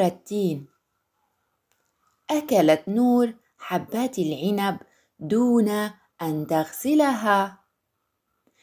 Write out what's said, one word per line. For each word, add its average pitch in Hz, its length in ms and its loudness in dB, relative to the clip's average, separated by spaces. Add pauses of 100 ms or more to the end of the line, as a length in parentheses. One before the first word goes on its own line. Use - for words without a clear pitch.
التين. 175 640 -4 (1600)
أكلت 196 560 2
نور 240 460 2 (240)
حبات 226 600 -6
العنب 185 600 -2 (400)
دون 220 500 2 (520)
أن 151 260 -4
تغسلها. 214 1120 0 (1040)